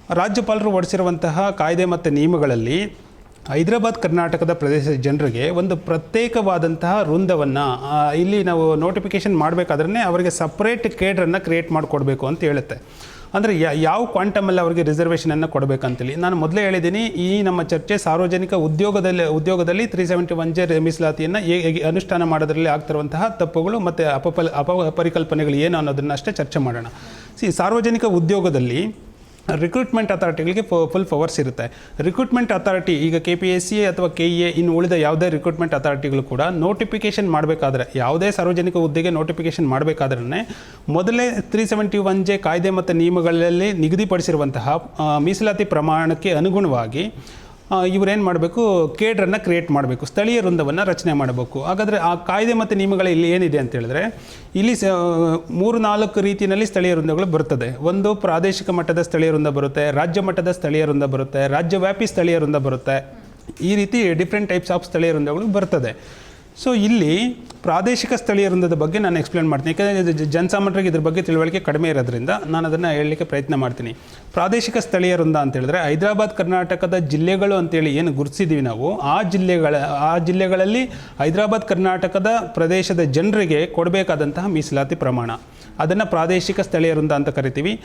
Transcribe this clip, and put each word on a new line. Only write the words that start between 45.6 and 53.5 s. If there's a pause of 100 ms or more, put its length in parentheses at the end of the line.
ಪ್ರಮಾಣಕ್ಕೆ
ಅನುಗುಣವಾಗಿ, (580)
ಆ,
ಇವ್ರೇನು
ಮಾಡಬೇಕು,
ಕೇಡ್ರನ್ನ
ಕ್ರಿಯೇಟ್
ಮಾಡಬೇಕು,
ಸ್ಥಳೀಯ
ವೃಂದವನ್ನ
ರಚನೆ
ಮಾಡಬೇಕು.
ಹಾಗಾದ್ರೆ
ಆ
ಕಾಯ್ದೆ
ಮತ್ತು
ನಿಯಮಗಳು
ಇಲ್ಲಿ
ಏನಿದೆ